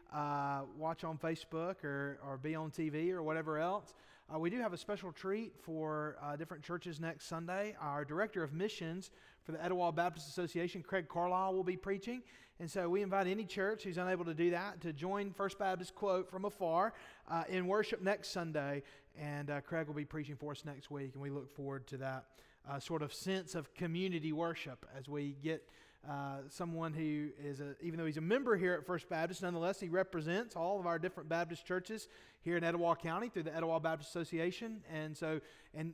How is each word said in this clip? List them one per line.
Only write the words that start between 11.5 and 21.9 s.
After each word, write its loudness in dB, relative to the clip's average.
will 4
be 0
preaching. -2
And -6
so 2
we 6
invite 4
any 2
church 0
who's -4
unable 2
to 0
do 6
that 0
to -2
join 0
First 0
Baptist 0
Quote 2
from -4
afar, 4
uh, 2
in 2
worship 4
next 2
Sunday. 0
And, -4
uh, 0
Craig 0
will -4
be 0
preaching -6
for -6
us -8
next -10
week, -4
and -10
we -4
look -4
forward -6
to -6